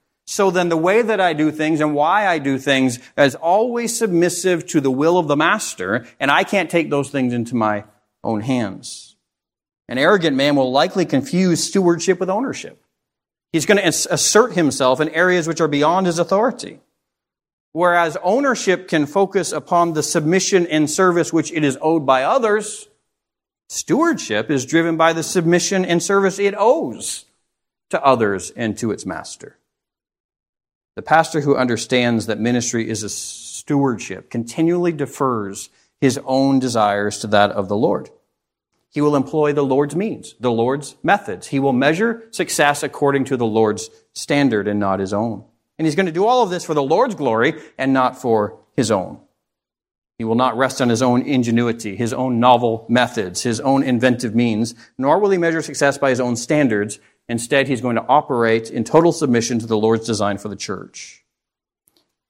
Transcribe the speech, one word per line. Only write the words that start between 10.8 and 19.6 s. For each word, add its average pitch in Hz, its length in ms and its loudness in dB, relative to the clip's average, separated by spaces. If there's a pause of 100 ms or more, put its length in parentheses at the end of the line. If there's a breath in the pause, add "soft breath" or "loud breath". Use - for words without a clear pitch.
confuse 175 580 0
stewardship 180 560 0
with 185 80 -4
ownership. 202 560 -6 (680)
He's 156 140 -2
gonna 202 140 4
ass-, - 280 0
assert 208 440 0
himself 131 460 2
in 156 100 -2
areas 170 380 0
which 165 140 -4
are 160 60 2
beyond 156 400 0
his 160 100 -2
authority. 196 640 -2 (920)
Whereas 170 520 2
ownership 196 640 0
can 151 180 2
focus 190 460 0
upon 170 420 0